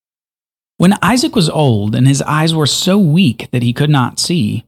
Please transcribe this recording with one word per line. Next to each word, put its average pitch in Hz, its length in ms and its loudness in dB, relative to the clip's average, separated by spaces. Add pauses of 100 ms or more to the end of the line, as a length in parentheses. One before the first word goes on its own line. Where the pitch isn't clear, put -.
(800)
When 180 220 4
Isaac 240 340 0
was 165 140 0
old 113 460 0
and 127 120 2
his 139 140 2
eyes 156 320 -2
were 156 140 0
so 190 320 0
weak 160 500 0
that 123 140 -2
he 120 100 0
could 147 160 -2
not 135 300 0
see 113 480 -2